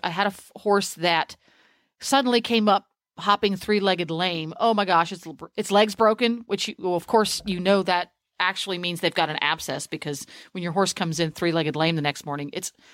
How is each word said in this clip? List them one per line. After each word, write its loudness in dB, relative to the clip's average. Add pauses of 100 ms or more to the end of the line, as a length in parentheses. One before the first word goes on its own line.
I -4
had 0
a 0
f-, -12
horse 0
that 0 (680)
suddenly 2
came 2
up 2 (300)
hopping 2
three-legged 0
lame. -4
Oh 4
my 0
gosh, 2
its, -12 (300)
its -4
leg's 4
broken, 2
which, -4
you, -10
well, -2
of -4
course, 2
you -2
know 4
that -2 (260)
actually 0
means -4
they've 0
got 2
an -6
abscess, -2
because -8 (240)
when -8
your -4
horse 2
comes -2
in 0
three-legged 0
lame 2
the -2
next -4
morning, -8
it's -8 (220)